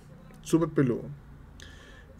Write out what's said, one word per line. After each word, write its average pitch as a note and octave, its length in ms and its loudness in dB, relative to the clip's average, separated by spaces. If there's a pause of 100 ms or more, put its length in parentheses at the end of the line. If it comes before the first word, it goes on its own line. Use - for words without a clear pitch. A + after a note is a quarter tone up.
(420)
Súper E3 260 6
peludo. B2 360 4 (1160)